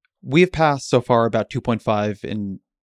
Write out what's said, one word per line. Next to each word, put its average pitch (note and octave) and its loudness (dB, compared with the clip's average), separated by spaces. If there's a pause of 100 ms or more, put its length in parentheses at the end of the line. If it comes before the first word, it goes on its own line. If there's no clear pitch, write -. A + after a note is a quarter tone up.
(220)
we C#3 2
have F3+ 2
passed D3+ 0
so B2+ 2
far A#2+ 2
about A2 -2
two B2+ -6
point A2+ -4
five G#2 -2
in G2 -8 (240)